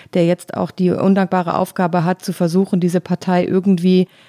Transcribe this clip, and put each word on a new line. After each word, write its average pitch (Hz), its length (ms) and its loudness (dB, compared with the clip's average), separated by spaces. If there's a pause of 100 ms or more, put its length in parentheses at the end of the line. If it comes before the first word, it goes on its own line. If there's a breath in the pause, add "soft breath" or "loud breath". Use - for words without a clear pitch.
(140)
der 175 140 2
jetzt 175 260 -4
auch 180 160 -6
die 180 220 0
undankbare 185 640 0
Aufgabe 180 460 -2
hat, 180 200 -2
zu 175 100 -10
versuchen, 180 460 0
diese 175 220 0
Partei 180 440 -2
irgendwie 185 600 2 (220 soft breath)